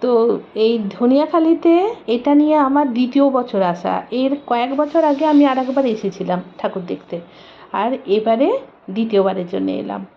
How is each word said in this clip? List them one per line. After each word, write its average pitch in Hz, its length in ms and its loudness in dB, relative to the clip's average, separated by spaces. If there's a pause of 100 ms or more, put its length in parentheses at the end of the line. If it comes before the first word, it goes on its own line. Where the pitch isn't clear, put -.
তো 254 100 -2 (440)
এই 220 180 2 (160)
ধনিয়াখালিতে 320 840 2 (340)
এটা 247 260 0
নিয়ে 302 240 4
আমার 285 340 2
দ্বিতীয় 254 380 2
বছর 240 320 -2
আসা। 180 320 -2 (180)
এর 262 200 -2 (140)
কয়েক 247 300 -2
বছর 302 280 0
আগে 294 220 0
আমি 294 200 6
আর 262 120 0
একবার 262 280 0
এসেছিলাম 185 540 -4 (160)
ঠাকুর 190 300 -6
দেখতে, 180 300 -10 (560)
আর 220 180 -2 (180)
এবারে 226 400 2 (420)
দ্বিতীয়বারের 190 580 0
জন্য 190 200 -4 (140)
এলাম। 202 200 -8 (140)